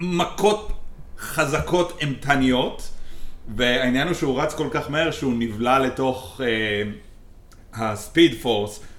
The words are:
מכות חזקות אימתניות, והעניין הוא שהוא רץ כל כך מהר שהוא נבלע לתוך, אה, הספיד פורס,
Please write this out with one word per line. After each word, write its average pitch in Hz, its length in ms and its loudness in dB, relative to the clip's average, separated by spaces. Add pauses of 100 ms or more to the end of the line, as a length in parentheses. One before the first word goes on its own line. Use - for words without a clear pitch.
מכות 180 720 0 (480)
חזקות 156 800 0
אימתניות, 135 880 2 (680)
והעניין 123 520 2
הוא 175 80 0
שהוא 135 260 0
רץ 151 120 -2
כל 151 180 -2
כך 143 200 -4
מהר 156 200 2
שהוא 135 260 0
נבלע 117 420 2
לתוך, 131 640 -2
אה, 110 400 0 (920)
הספיד 113 680 2
פורס, 104 420 -2 (160)